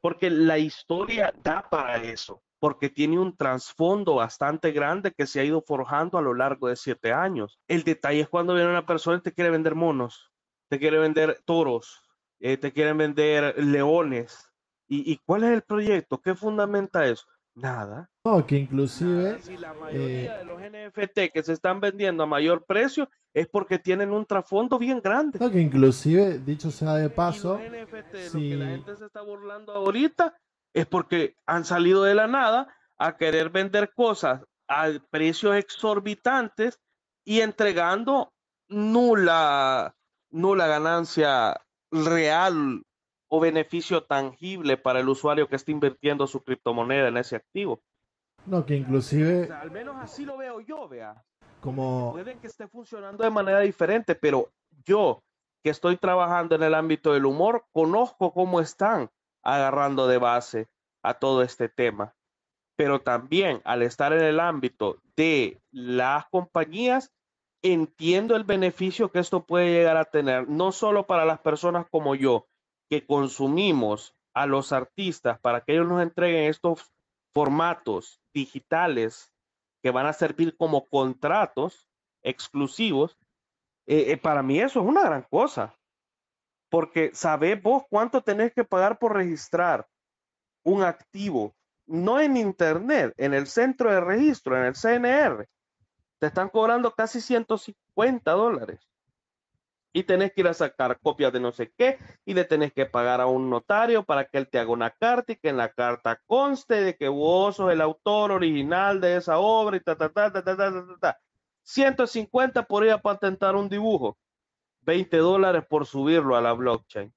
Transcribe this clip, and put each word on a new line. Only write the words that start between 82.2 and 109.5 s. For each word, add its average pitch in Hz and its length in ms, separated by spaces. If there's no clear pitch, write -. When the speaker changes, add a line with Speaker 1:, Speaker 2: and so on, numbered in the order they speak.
Speaker 1:
exclusivos. 143 920
Eh, 143 240
eh, 147 60
para 147 260
mí 135 160
eso 254 220
es 185 60
una 339 180
gran 151 260
cosa, 160 460
porque 160 460
¿sabés 170 480
vos 262 260
cuánto 233 340
tenés 214 300
que 240 120
pagar 196 340
por 220 160
registrar 170 720
un 196 180
activo? 170 720
No 180 320
en 285 180
internet, 190 840
en 139 160
el 139 120
centro 240 460
de 190 80
registro, 202 560
en 127 80
el 127 100
C 226 200
N 240 140
R. 247 400
Te 151 80
están 185 220
cobrando 226 440
casi 226 280
ciento 226 360
cincuenta 220 760
dólares. 160 480
Y 185 120
tenés 190 280
que 196 100
ir 175 40
a 165 80
sacar 135 460
copias 143 320
de 123 80
no 120 100
sé 117 260
qué, 262 220
y 196 100
le 180 100
tenés 151 280
que 135 140
pagar 123 340
a 127 60
un 131 240
notario 214 540
para 139 200
que 139 140
él 135 100
te 127 120
haga 113 100
una 117 200
carta 240 420
y - 40
que - 120
en 139 80
la 117 160
carta 120 540
conste 262 540
de 185 160
que 143 120
vos 175 480
sos 185 160
el 160 80
autor 208 500
original 180 720
de 180 160
esa 170 240
obra 208 380